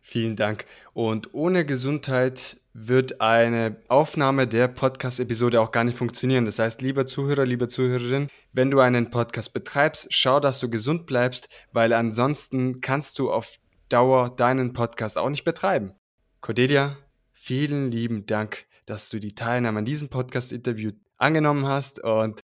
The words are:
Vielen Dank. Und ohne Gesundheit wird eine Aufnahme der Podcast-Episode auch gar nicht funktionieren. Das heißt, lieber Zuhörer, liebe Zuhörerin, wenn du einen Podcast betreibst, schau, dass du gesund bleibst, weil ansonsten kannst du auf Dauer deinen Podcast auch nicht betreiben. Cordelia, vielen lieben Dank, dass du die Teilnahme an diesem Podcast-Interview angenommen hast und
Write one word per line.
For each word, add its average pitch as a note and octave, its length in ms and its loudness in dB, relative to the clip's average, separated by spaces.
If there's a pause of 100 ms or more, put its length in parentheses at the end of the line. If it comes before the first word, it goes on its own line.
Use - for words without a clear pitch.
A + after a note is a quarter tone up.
Vielen A2+ 340 -4
Dank. G#2+ 300 -2 (280)
Und A2 400 -2
ohne E3+ 320 0
Gesundheit C3 920 -2 (160)
wird B2+ 480 0
eine A2+ 560 4 (100)
Aufnahme C3+ 600 2
der A2+ 200 2
Podcast-Episode B2 920 0
auch A2+ 120 2
gar A#2 120 2
nicht A#2+ 140 0
funktionieren. B2+ 480 0
Das G#2 140 -2
heißt, A2+ 220 -2
lieber C3+ 240 0
Zuhörer, C#3 400 0
liebe B2 220 -2
Zuhörerin, B2+ 600 -2 (260)
wenn C3 180 2
du C#3 80 6
einen B2 300 4
Podcast A#2+ 440 -4
betreibst, C#3+ 580 0
schau, C3+ 280 4
dass C3+ 200 0
du B2 100 -4
gesund B2+ 360 -2
bleibst, B2 440 -2 (240)
weil A#2 200 4
ansonsten B2+ 880 0
kannst C#3+ 380 -4
du C3 120 -2
auf A2+ 260 -4 (320)
Dauer B2+ 460 4
deinen B2 380 0
Podcast A#2 440 -4
auch G#2 120 0
nicht D3 140 -6
betreiben. D#3+ 500 -2 (480)
Cordelia, C3+ 560 0 (360)
vielen C#3 560 -4
lieben A2+ 360 -4
Dank, G#2+ 400 -4 (200)
dass - 240 -8
du A2 100 -6
die G#2 140 -10
Teilnahme A#2 460 -2
an G#2+ 60 -2
diesem D3 240 -6
Podcast-Interview B2 840 -6 (260)
angenommen D3 480 2
hast C#3 380 -4
und A2 380 0 (100)